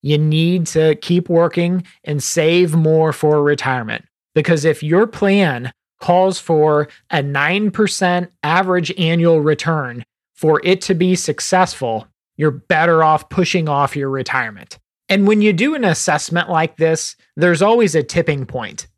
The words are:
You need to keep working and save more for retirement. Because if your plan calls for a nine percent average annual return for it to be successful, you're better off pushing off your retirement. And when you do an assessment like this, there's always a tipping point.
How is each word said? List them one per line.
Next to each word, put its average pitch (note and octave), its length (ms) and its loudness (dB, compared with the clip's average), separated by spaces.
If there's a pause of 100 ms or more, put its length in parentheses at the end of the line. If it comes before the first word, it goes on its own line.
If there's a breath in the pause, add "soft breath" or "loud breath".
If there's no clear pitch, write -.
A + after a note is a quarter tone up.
You D3 160 0
need D#3+ 520 0
to D#3+ 280 2
keep F3 320 -2
working E3+ 560 0 (200 soft breath)
and D3 180 -4
save E3+ 520 0
more D#3+ 380 2
for D3+ 300 0
retirement. B2+ 640 -2 (300)
Because D3+ 300 0
if D#3 180 0
your E3+ 240 2
plan F#3 640 0 (280)
calls F#3 380 2
for D3+ 500 2 (220 loud breath)
a D3 120 0
nine D3+ 480 -2
percent F3+ 600 -2 (120)
average F3+ 560 0
annual E3 420 2
return D3 640 -4 (300)
for D#3 280 2
it F#3 200 0
to F#3+ 120 -2
be F3+ 220 2
successful, C#3 920 -2 (300)
you're D3+ 160 0
better D#3+ 500 0
off D#3 260 2
pushing F3 400 -2
off C#3+ 280 -2
your C#3 120 -6
retirement. B2+ 680 -6 (300)
And G3 180 2
when G#3+ 160 4
you G#3+ 100 4
do B3 220 0
an C4 100 -4
assessment E3 640 -2
like E3 280 -2
this, D#3+ 400 -2 (200)
there's E3+ 260 2
always G#3+ 320 2
a D#3 80 2
tipping D3+ 440 -2
point. A2+ 400 -12 (120)